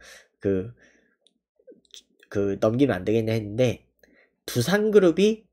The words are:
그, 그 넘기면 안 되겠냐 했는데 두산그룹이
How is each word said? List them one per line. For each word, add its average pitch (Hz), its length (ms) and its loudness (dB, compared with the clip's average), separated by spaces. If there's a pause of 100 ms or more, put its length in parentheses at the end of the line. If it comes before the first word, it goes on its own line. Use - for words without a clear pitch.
(400)
그, 98 340 -4 (1600)
그 98 300 -4
넘기면 117 360 0
안 92 100 -8
되겠냐 110 280 0
했는데 110 540 -2 (580)
두산그룹이 202 1080 2